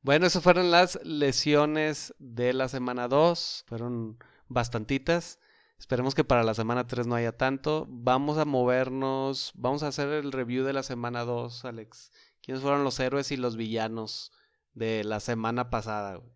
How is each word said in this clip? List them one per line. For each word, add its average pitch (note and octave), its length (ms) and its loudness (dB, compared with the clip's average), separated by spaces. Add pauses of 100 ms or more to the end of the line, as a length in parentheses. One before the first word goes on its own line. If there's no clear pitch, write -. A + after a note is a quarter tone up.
Bueno, D3+ 240 4
esas E3+ 160 2
fueron F3+ 280 6
las F3 320 6
lesiones D3+ 1160 2
de B2 340 -2
la C3 160 0
semana B2 400 -4
dos. D#3+ 600 2
Fueron A#2 500 -6 (300)
bastantitas. B2+ 920 -2 (400)
Esperemos C3 360 -2
que D3 100 2
para A#2+ 180 4
la A2 120 2
semana A#2+ 320 -2
tres A#2+ 200 -4
no A#2+ 80 0
haya A#2 220 -2
tanto. C3+ 520 -2
Vamos C3 500 0
a D3+ 80 2
movernos, C3+ 1080 0
vamos C3+ 280 -2
a D3 60 -4
hacer C#3+ 200 -4
el C#3+ 240 -2
review B2+ 320 -2
de C3+ 80 0
la C3+ 100 -2
semana A#2+ 420 -6
dos, A#2+ 400 -6
Alex. A2+ 480 -14 (300)
¿Quiénes C3 200 -8
fueron C#3+ 200 2
los C3 160 -2
héroes C3+ 320 -2
y C#3+ 60 -2
los B2 200 -2
villanos A2 760 -6 (400)
de A2 320 -2
la G#2+ 160 -2
semana A#2+ 500 -2
pasada, G#2+ 460 -4
güey? - 200 -20